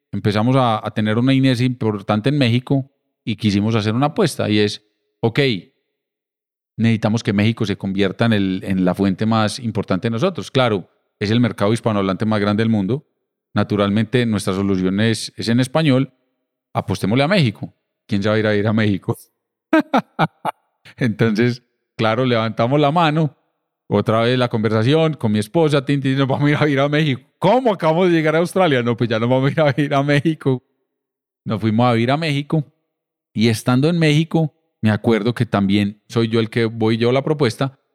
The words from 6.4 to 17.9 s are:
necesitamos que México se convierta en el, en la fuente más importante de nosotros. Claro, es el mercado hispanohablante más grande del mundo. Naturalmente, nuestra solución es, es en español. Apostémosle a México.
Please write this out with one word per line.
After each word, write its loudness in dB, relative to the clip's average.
necesitamos 0
que -2
México 0
se -2
convierta -2
en 2
el, 0
en -2
la 2
fuente -2
más 0
importante -4
de -4
nosotros. -4
Claro, 0
es -2
el 2
mercado 0
hispanohablante -2
más 0
grande 0
del 0
mundo. -2
Naturalmente, 0
nuestra -2
solución 0
es, -2
es -6
en 2
español. -2
Apostémosle -2
a 0
México. 0